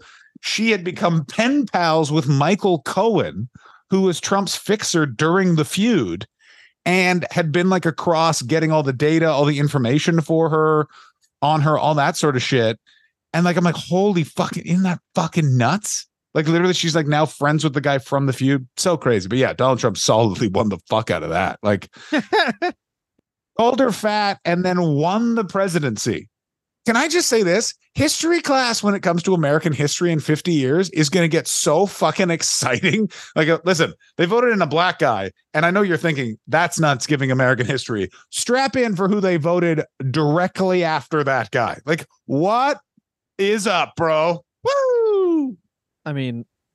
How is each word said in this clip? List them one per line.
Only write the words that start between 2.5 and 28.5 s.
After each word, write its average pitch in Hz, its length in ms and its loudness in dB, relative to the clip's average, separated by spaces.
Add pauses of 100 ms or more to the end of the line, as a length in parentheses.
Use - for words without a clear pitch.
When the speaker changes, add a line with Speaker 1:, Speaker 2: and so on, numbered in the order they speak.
Speaker 1:
Cohen, 123 680 -2 (400)
who 190 120 2
was 185 180 0
Trump's 196 360 -2
fixer 175 520 -2
during 165 480 0
the 151 100 0
feud, 139 640 -2 (580)
and 180 460 2
had 170 200 -2
been, 175 200 2
like, 180 160 0
across 160 560 0
getting 160 280 0
all 156 120 2
the 135 100 -2
data, 160 340 2
all 147 160 2
the 147 160 2
information 147 600 0
for 160 280 0
her, 156 380 2 (540)
on 151 200 2
her, 151 180 2
all 151 160 0
that 147 200 0
sort 147 200 0
of 120 80 -2
shit. 117 360 0 (540)
And, 165 100 2
like, 175 140 2
I'm 180 80 2
like, 160 100 2
"Holy 180 480 0
fucking, - 440 -6
isn't 185 160 0
that 175 160 -2 (160)
fucking 160 420 0
nuts?" 135 480 0 (300)
Like, 151 120 0
literally, 170 280 2
she's, 165 200 -2
like, 156 120 0
now 151 180 2
friends 147 380 0
with 147 100 0
the 143 80 -2
guy 139 160 0
from 139 300 -2
the 131 60 0
feud. 131 320 0 (120)
So 180 200 0
crazy. 104 300 0
But 120 120 0
yeah, 113 120 2
Donald 123 280 0
Trump 107 180 0
solidly 113 500 2
won 98 220 0
the 95 80 -4 (100)
fuck 110 220 -2
out 82 140 -2
of 76 80 -6
that. 85 320 -2
Like, 104 260 -2 (220)
Speaker 2:
<laughs> - 1500 -4
Speaker 1:
called 233 220 2
her 254 120 4
fat 208 540 -2
and 175 180 0
then 180 180 0
won 180 540 0
the 226 80 0
presidency. 156 840 -2 (560)
Can 226 100 0
I 285 120 2
just 330 220 0
say 226 140 2
this? 180 300 0 (220)
History 330 460 0
class 262 400 0